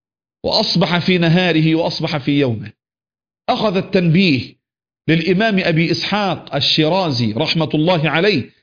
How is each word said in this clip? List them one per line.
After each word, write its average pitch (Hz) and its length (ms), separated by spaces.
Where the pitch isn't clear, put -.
وأصبح 170 520
في 180 200
نهاره 165 580
وأصبح 160 420
في 143 220
يومه، 107 320
أخذ 214 280
التنبيه 175 760
للإمام 185 520
أبي 165 320
إسحاق 175 640
الشيرازي 151 800
رحمة 151 400
الله 156 360
عليه 160 400